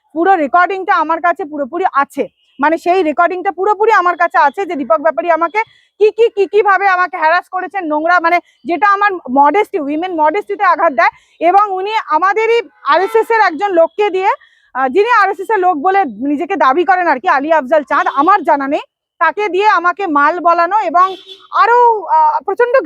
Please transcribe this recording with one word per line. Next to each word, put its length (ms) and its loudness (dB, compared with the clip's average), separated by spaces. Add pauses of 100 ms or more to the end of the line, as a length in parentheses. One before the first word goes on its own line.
(160)
পুরো 160 0 (120)
রেকর্ডিংটা 500 0 (100)
আমার 220 -4
কাছে 260 -2
পুরোপুরি 340 -6 (160)
আছে, 220 -6 (400)
মানে 200 2
সেই 160 2 (100)
রেকর্ডিংটা 500 -2
পুরোপুরি 320 0 (100)
আমার 200 0
কাছে 160 0 (100)
আছে 220 -4
যে 120 -6
দীপক 240 0
ব্যাপারী 220 -2 (100)
আমাকে 220 -2 (400)
কি 80 4 (100)
কি, 80 4 (100)
কি 80 0 (100)
কি 60 4 (100)
ভাবে 160 2 (100)
আমাকে 260 -2
হ্যারাস 240 2 (100)
করেছেন, 360 -6
নোংরা, 240 0 (100)
মানে 120 0 (320)
যেটা 260 0
আমার 160 0 (280)
মডেস্টি, 460 2
উইমেন 360 -6
মডেস্টিতে 520 -2
আঘাত 260 0
দেয়। 140 2 (360)
এবং 160 4 (140)
উনি 140 -6 (240)
আমাদেরই 420 0 (340)
আরএসএস 400 0
এর 160 2
একজন 200 -4 (100)
লোককে 360 0
দিয়ে, 160 0 (460)
আহ, 180 0
যিনি 140 2 (120)
আরএসএস 320 -2
এর 120 0
লোক 100 2 (120)
বলে 120 2 (320)
নিজেকে 240 -4 (100)
দাবি 240 2
করেন 240 0
আর 80 -2
কি, 60 -4 (100)
আলী 120 -4 (100)
আফজাল 300 0
চাঁদ, 160 0 (160)
আমার 180 4 (100)
জানা 260 0
নেই, 100 -6 (380)
তাকে 200 0 (100)
দিয়ে 140 2 (120)
আমাকে 240 -2 (140)
মাল 180 2 (120)
বলানো 300 2 (120)
এবং 180 2 (540)
আরো, 160 4 (400)
আহ, 180 2 (120)
প্রচন্ড 260 0 (120)